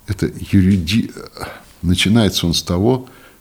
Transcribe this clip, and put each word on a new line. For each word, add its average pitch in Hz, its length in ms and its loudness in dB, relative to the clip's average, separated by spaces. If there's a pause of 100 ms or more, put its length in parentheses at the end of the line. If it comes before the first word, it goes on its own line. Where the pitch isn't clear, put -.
Это - 180 -4 (260)
юриди-, 95 600 2 (680)
начинается 92 680 2
он 82 60 0
с - 100 -4
того, 120 440 0 (340)